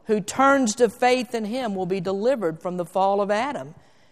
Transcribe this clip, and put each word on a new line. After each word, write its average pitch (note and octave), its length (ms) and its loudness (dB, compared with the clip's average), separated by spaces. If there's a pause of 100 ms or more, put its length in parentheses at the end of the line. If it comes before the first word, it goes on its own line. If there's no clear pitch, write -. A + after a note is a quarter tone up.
who G#3+ 160 0
turns C4+ 540 2
to A#3 160 2
faith B3 440 0
in A3 120 -4
him A3+ 280 -4
will F#3 120 -4
be F#3+ 140 -2
delivered G3 600 -2
from F3+ 160 -6
the F3 80 -4
fall G3 380 0
of G3 80 -2
Adam. G#3 440 -4 (380)